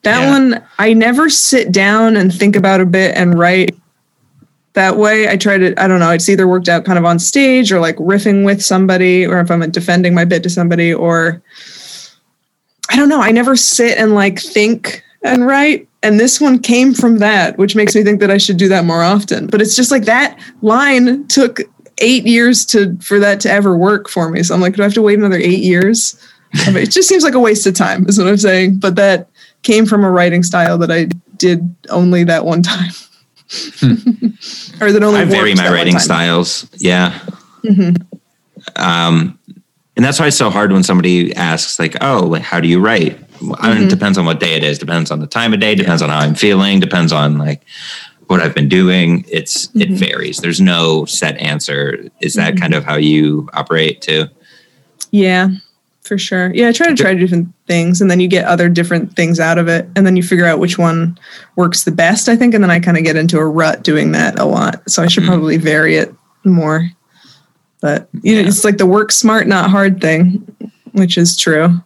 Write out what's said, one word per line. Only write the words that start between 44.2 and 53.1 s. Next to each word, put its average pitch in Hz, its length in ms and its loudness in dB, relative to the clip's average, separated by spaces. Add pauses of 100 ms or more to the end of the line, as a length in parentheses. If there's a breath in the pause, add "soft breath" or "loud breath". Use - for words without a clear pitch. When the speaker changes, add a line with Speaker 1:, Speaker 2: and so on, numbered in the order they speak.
Speaker 2:
what 82 140 -2
day 85 160 -2
it 78 80 -2
is. 73 140 -2
Depends 82 340 -4
on 76 80 -6
the 76 80 -8
time 117 260 -2
of 101 60 -2
day. 107 160 0
Depends 85 260 0
Speaker 3:
Yeah. 76 80 -2
Speaker 2:
on 76 40 -4
how 76 60 -2
I'm 76 160 0
feeling. 98 440 2
Depends 85 340 0
on, 73 240 0
like, 73 240 -4 (640 loud breath)
what 90 140 0
I've 80 140 -4
been 71 140 0
doing. 90 600 2
It's, - 360 -6 (100)
it 208 140 0
Speaker 1:
Mm-hmm. 185 60 -2
Speaker 2:
varies. - 440 -6
There's 87 220 -4
no 82 440 0
set - 320 -6
answer. 71 720 -6 (100)
Is - 140 -6
that 82 220 -2
Speaker 1:
Mm-hmm. 87 60 -2
Speaker 2:
kind 80 120 -2
of 73 100 -2
how 76 120 -6
you 76 580 0